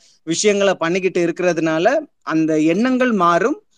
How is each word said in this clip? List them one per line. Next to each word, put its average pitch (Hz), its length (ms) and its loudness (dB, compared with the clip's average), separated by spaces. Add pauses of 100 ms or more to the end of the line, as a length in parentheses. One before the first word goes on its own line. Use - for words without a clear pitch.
(240)
விஷயங்களை 202 520 0
பண்ணிக்கிட்டு 180 500 -2
இருக்கிறதுனால 170 760 0 (220)
அந்த 160 380 0
எண்ணங்கள் 240 520 0
மாறும். 185 500 0 (160)